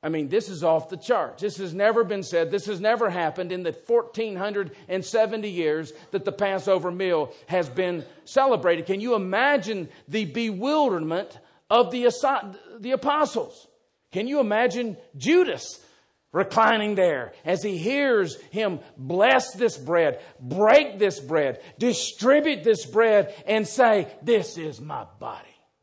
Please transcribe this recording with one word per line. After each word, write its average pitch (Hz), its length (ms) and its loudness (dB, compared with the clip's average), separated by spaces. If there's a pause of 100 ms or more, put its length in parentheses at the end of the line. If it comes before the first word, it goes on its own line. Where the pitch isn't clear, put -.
I 156 40 -2
mean, 156 180 -2
this 202 220 -2
is 170 160 -6
off 160 240 2
the 185 80 -10
charts. 180 440 -2
This 208 180 -6
has 180 140 -8
never 208 300 2
been 196 200 -4
said. 165 280 0
This 202 140 -4
has 190 160 -6
never 220 280 2
happened 175 440 -4
in 180 100 -8
the 165 80 -2
fourteen 226 640 -2
hundred 196 400 -6 (140)
and 185 160 -4
seventy 220 440 -2
years 160 440 -2 (180)
that 196 140 -4
the 196 80 -4
Passover 190 580 -2
meal 175 420 -2 (140)
has 170 220 -2
been 175 340 -4 (220)
celebrated. 175 600 2
Can 196 140 -4
you 233 160 0
imagine 202 720 0 (220)
the 208 160 -2
bewilderment 202 1120 -2 (300)
of 240 220 4
the 247 160 -2
asa-, 233 460 0 (240)
the 233 140 -6
apostles? 269 760 -2 (420)
Can 208 160 -4
you 285 140 0
imagine 220 560 0 (180)
Judas 269 640 0 (540)
reclining 208 640 2
there 156 380 2 (120)
as 170 180 0
he 202 140 -4
hears 226 580 0 (160)
him 190 300 -4 (160)
bless 196 560 2
this 220 240 0
bread, 147 440 0 (180)
break 202 600 4
this 196 200 0
bread, 139 440 -2 (160)
distribute 262 840 2
this 226 200 2
bread, 214 480 4 (140)
and 220 180 0
say, 220 560 2
"This 190 360 0
is 151 240 -10
my 139 240 -10 (120)
body"? 117 380 -14 (280)